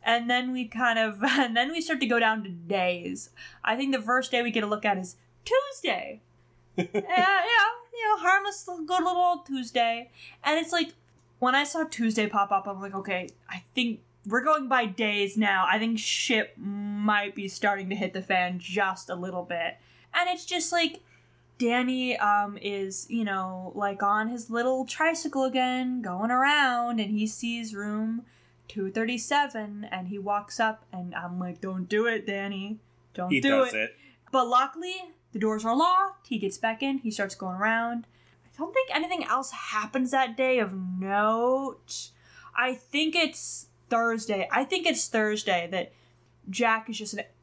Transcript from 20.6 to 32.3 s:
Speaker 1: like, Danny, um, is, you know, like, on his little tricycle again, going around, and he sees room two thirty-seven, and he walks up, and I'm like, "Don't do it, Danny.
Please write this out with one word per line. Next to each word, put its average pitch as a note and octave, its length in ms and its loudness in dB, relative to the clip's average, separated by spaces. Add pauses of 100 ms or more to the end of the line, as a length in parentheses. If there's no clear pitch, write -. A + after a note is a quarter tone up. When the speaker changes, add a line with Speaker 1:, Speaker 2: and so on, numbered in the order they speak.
Speaker 1:
like, E4 280 0 (580)
Danny, B3 580 0
um, G#3 440 2
is, G3 500 -6
you A3+ 140 -2
know, F#3 500 -4
like, G3+ 280 -2
on G#3+ 260 2
his A#3 200 -8
little B3+ 380 0
tricycle D#4 580 0
again, B3+ 560 0
going G3+ 300 -2
around, B3 680 4
and G#3 120 0
he G#3+ 160 0
sees A#3 480 -4
room A3 500 -4 (440)
two F#3+ 220 -4
thirty-seven, A3+ 1000 -2
and F#3 180 -6
he G3+ 100 -6
walks G3+ 420 -2
up, A3 320 0
and F3+ 220 -10
I'm F3 240 -6
like, F3+ 220 -6
"Don't F#3 280 -6
do G#3+ 180 4
it, A3 200 0
Danny. G3+ 520 -6 (360)